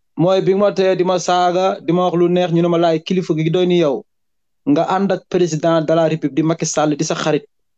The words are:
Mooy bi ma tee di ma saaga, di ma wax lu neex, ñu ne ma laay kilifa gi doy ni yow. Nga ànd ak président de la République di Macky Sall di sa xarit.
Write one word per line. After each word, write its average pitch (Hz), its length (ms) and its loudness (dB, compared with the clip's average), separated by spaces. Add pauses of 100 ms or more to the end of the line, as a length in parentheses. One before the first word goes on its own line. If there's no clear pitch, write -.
(180)
Mooy 185 240 2
bi 180 140 0
ma 202 180 2
tee 190 220 0
di 175 80 0
ma 180 160 0
saaga, 180 460 0 (140)
di - 140 -4
ma 180 120 2
wax 170 120 0
lu 175 100 2
neex, 180 240 0
ñu 170 100 2
ne 175 60 0
ma 170 100 0
laay 165 260 2
kilifa 180 320 -2
gi 160 160 -2
doy 180 160 0
ni 175 120 2
yow. 156 240 0 (640)
Nga 147 160 2 (120)
ànd 190 160 0
ak 185 180 -2
président 165 520 0
de 156 140 0
la 165 140 2
République 151 260 -4
di 156 80 0
Macky 165 220 -2
Sall 151 320 -2
di 156 80 -2
sa 165 100 -4
xarit. 147 300 -2 (320)